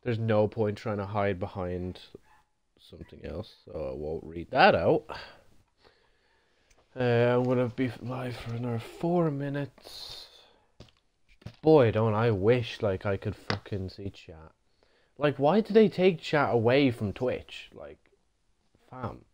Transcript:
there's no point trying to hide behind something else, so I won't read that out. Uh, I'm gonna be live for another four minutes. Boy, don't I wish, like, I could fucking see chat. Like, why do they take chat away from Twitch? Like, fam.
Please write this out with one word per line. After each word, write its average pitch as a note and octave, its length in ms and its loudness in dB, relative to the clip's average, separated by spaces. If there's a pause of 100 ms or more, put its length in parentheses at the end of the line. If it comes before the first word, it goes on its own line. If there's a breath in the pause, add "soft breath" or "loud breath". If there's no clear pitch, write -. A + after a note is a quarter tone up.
there's A#2 160 -2
no G#2+ 280 4
point G#2 300 -2
trying G#2+ 200 -6
to G2 100 -6
hide G2+ 320 -2
behind F2+ 600 -6 (800 soft breath)
something - 460 -20
else, - 300 -12 (100)
so C#2+ 260 -8
I C2+ 60 -8
won't D2+ 260 -8
read E2 280 -12
that D#3 240 6
out. G2 300 0 (1900 loud breath)
Uh, B2 420 2
I'm B2 60 2
gonna B2 260 0
be B2+ 220 -2 (120)
live B2 320 -8
for A#2 180 -10
another A#2 240 -4
four E3+ 540 -2
minutes. - 960 -8 (1300 soft breath)
Boy, D3 300 8
don't A2 220 2
I A2+ 160 2
wish, A2+ 540 2
like, G2 240 -2
I G2 100 0
could G2+ 180 -6
fucking F#2+ 540 -6
see G2 220 -10
chat. D#2+ 400 -20 (680)
Like, C#3+ 200 0
why D#3 240 4
do G#3 120 -6
they G#3+ 160 8
take F#3 320 2
chat C3+ 320 0
away A#2+ 380 4
from G#2+ 200 -4
Twitch? - 640 -6
Like, - 240 -18 (920)
fam. A#2+ 440 -10